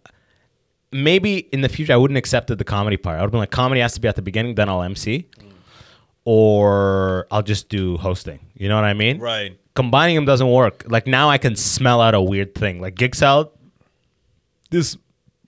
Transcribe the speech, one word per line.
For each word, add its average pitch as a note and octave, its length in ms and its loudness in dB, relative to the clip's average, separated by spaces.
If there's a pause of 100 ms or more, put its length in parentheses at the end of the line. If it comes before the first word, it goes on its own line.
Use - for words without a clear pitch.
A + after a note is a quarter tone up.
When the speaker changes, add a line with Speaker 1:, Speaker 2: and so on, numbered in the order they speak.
(920)
Speaker 1:
maybe F3+ 460 0
in C#3 240 -6
the C3 80 0
future D3+ 240 -4
I A#2+ 40 6
wouldn't C#3 200 2
accepted A#2+ 400 -2
the G2+ 60 -6
comedy G2+ 340 -2
part. E2 200 -6
I E2+ 40 -4
would've G2+ 100 -2
been A#2 100 -2
like, G2 100 -6
"Comedy B2+ 300 0
has A#2+ 120 -2
to - 80 -12
be A2+ 60 -2
at G2+ 80 -2
the G2+ 60 -8
beginning, G#2+ 340 -6
then G2+ 140 0
I'll F#2 140 -2
M F#2+ 120 -8
C, C3 320 -6 (120)
Speaker 2:
Mm. G2+ 120 -20 (760)
Speaker 1:
or G2+ 1040 2
I'll G#2+ 120 0
just G2 260 -4
do F#2 280 -4
hosting." F2+ 420 -6 (160)
You G2+ 140 -6
know G#2+ 60 0
what G#2+ 100 0
I G2+ 80 0
mean? A#2 260 -2
Speaker 2:
Right. G#2+ 380 -6 (160)
Speaker 1:
Combining C#3 420 2
them D3 100 0
doesn't C3 240 2
work. B2 380 2
Like, A2+ 200 0
now C3+ 220 2
I C#3 80 4
can A#2+ 180 0
smell - 460 2
out A2+ 120 4
a G2+ 80 4
weird G2 340 -2
thing. F#2 240 -4
Like, F#2 160 -10
Gig B2+ 180 0
Salad, D3 360 4 (1200)
this E3+ 260 -2 (520)